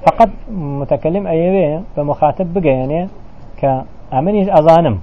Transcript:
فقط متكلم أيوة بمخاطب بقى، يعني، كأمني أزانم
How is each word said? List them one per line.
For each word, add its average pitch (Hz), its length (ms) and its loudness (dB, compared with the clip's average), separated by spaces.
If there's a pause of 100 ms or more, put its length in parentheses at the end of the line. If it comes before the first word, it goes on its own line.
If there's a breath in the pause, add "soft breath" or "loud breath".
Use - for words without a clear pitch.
فقط 220 240 4 (220)
متكلم 156 760 -2
أيوة 170 540 0 (160)
بمخاطب 151 560 0
بقى، 175 160 0
يعني، 139 380 -2 (500)
كأمني 160 1000 0
أزانم 160 440 4